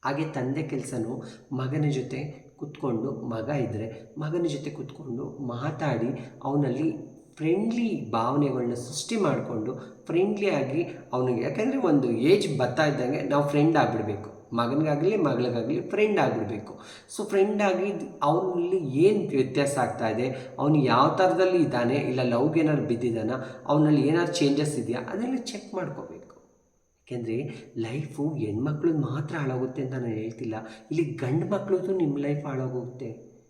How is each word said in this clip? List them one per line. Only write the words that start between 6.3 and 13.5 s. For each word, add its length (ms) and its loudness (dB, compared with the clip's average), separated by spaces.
ಅವನಲ್ಲಿ 760 0
ಫ್ರೆಂಡ್ಲಿ 760 0
ಭಾವನೆಗಳನ್ನ 600 0
ಸೃಷ್ಟಿ 440 -6
ಮಾಡಿಕೊಂಡು 880 -2
ಫ್ರೆಂಡ್ಲಿ 440 2
ಆಗಿ 340 0
ಅವನಿಗೆ, 280 2
ಯಾಕಂದ್ರೆ 360 0
ಒಂದು 340 4
ಏಜ್ 480 4
ಬರ್ತಾ 260 2
ಇದ್ದಂಗೆ 360 0
ನಾವು 260 2
ಫ್ರೆಂಡ್ 300 4